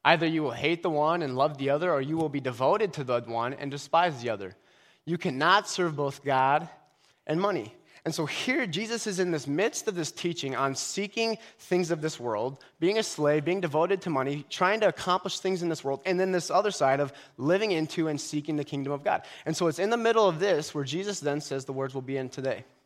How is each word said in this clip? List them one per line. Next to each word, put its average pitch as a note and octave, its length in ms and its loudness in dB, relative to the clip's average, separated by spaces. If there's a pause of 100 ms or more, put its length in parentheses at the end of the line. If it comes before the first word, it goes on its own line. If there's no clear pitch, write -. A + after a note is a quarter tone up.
Either D#3+ 200 6
you D#3+ 160 2
will C#3 120 -2
hate E3 320 0
the F3 60 2
one D#3 300 2
and C3+ 140 -2
love C#3 240 2
the C3+ 120 0
other, D#3+ 220 2
or C#3 80 2
you D3 160 -2
will D#3+ 120 0
be C#3 100 -4
devoted C3+ 540 2
to D3+ 100 -6
the B2 200 0
one A#2 300 -2
and C#3 200 -8
despise D3 500 0
the A#2+ 80 -2
other. G2 240 -6 (500)
You E3+ 140 -2
cannot F3 500 2
serve E3+ 280 -2
both C#3 260 -4
God C#3 460 2 (580)
and D#3+ 140 0
money." E3 340 -2 (300)
And D#3 100 -4
so D#3+ 100 -2
here, B3 440 -2
Jesus A3 400 -4
is F#3 100 -4
in F3+ 140 0
this C#3 160 -4
midst F#3 400 0
of F#3+ 80 -4
this D#3 160 -4
teaching C#3+ 420 -4
on C3+ 220 0
seeking A3 600 -2 (200)
things F3+ 320 0
of D#3+ 120 -2
this D#3 180 -6
world, A#2+ 420 -4 (160)
being G3 200 2
a A3 40 2
slave, D3 420 2
being F3+ 160 0
devoted F3 420 2
to F#3 80 -4
money, C#3+ 380 0
trying G3 300 2
to A3 80 4
accomplish F3+ 540 0
things F#3 200 0
in F3 80 0
this D#3+ 140 -2
world, C#3 240 -2
and F#3 140 2
then F#3+ 100 2
this F3 220 0
other G#3 180 4
side C#3 300 2
of C#3+ 120 0 (240)
living F#3+ 360 2
into D#3+ 340 0
and D3 140 -2
seeking D3 340 -4
the D3 80 0
kingdom C#3 300 -4
of C#3+ 100 -4
God. G3 200 0 (220)
And D#3 120 -2
so E3+ 100 2
it's D#3+ 140 0
in G3+ 100 2
the A#3+ 60 4
middle A3+ 320 4
of D#3+ 100 0
this E3 340 0
where C#3+ 120 -2
Jesus F#3 340 -4
then D3 220 -2
says C3+ 240 -6
the C#3 80 -10
words C3+ 220 -4
we'll C3 80 -4
be C3+ 140 -6
in C3 120 -4
today. B2+ 360 -4 (220)